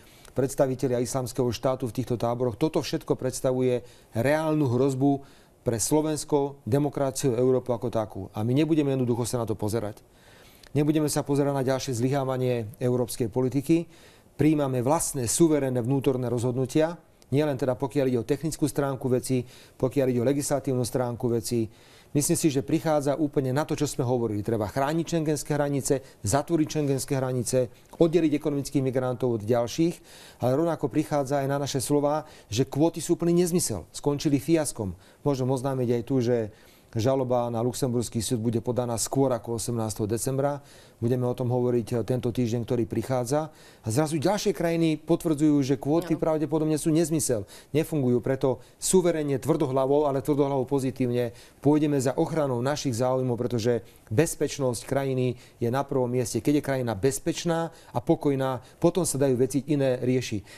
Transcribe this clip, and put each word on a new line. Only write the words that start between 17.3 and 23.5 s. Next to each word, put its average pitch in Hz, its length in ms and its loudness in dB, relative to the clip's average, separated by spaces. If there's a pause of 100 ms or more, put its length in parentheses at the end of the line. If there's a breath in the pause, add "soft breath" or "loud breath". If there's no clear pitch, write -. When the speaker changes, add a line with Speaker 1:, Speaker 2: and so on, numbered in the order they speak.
Speaker 1:
nielen 143 240 2
teda 127 160 0
pokiaľ 135 320 -2
ide 127 160 2
o - 80 -8
technickú 147 400 -2
stránku 139 400 -4
veci, 127 320 0 (400 loud breath)
pokiaľ 135 320 2
ide 123 80 0
o 117 80 2
legislatívnu 139 560 0
stránku 123 400 -4
veci. 117 400 0 (500 loud breath)
Myslím 147 240 2
si, - 80 2
že 131 160 0
prichádza 151 560 0
úplne 143 320 0